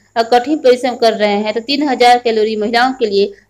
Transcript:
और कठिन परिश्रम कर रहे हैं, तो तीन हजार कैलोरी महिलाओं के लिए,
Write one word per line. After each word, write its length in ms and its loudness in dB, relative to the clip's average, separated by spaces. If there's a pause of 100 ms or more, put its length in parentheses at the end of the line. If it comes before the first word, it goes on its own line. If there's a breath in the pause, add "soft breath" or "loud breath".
(180)
और 60 0
कठिन 340 0
परिश्रम 380 0
कर 180 0
रहे 240 -2
हैं, 160 -4
तो 80 -4
तीन 280 -4
हजार 300 4
कैलोरी 360 -2
महिलाओं 380 0
के 120 -4
लिए, 280 0 (160 loud breath)